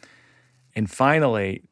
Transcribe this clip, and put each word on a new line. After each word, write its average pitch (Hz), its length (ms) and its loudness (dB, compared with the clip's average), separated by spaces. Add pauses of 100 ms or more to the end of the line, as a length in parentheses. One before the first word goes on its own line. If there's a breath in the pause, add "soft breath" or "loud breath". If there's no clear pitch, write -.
(760 soft breath)
And 110 140 -2
finally, 127 840 0